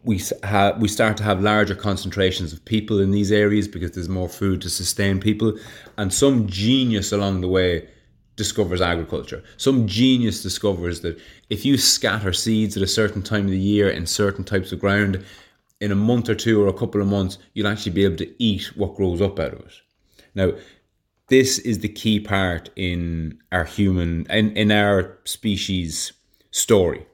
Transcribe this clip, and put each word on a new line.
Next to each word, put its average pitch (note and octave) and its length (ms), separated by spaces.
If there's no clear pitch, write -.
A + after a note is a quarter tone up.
we A2 120
s-, - 160
ha-, G2+ 340
we A2 100
start A2 280
to G#2 80
have G2 180
larger G#2 320
concentrations F#2 760
of D#2+ 120
people G#2+ 360
in G2 100
these G2+ 220
areas G#2 360
because E2+ 240
there's E2+ 160
more F#2 200
food F#2+ 340
to F2 80
sustain G2 480
people. G#2+ 400
And G2 160
some C3 320
genius G#2+ 640
along G2 300
the F2+ 80
way F#2 400
discovers F#2 460
agriculture. E2+ 600
Some B2+ 300
genius A#2 560
discovers F2 580
that E2+ 180
if - 160
you C3+ 140
scatter G2+ 560
seeds A2 420
at G2 60
a F#2+ 40
certain G2+ 360
time G2+ 240
of G2 40
the F#2+ 80
year G2+ 300
in E2+ 180
certain G2 380
types F#2+ 280
of F2+ 60
ground, G2 460
in G#2 100
a G2 40
month A#2 340
or A2 60
two A2 280
or G2+ 60
a F#2+ 60
couple G#2 260
of G2+ 60
months, G2 320
you'll G#2 120
actually G2+ 260
be G2 120
able F2+ 120
to - 260
eat G#2 340
what - 180
grows F2+ 280
up F#2 160
out D2+ 160
of - 60
it. - 120
Now, F#2+ 160
this C3 300
is A2 220
the G#2+ 80
key G#2+ 320
part F#2 560
in E2+ 640
our F2+ 140
human, E2+ 680
in, G#2+ 260
in G#2+ 140
our G#2 540
species' F#2 880
story. F#2 600